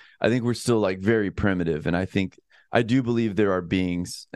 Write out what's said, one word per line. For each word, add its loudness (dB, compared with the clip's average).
I 2
think 0
we're 0
still, 0
like, -2
very 2
primitive. -2
And 0
I -2
think, -2
I 2
do 2
believe 0
there 2
are 0
beings, -4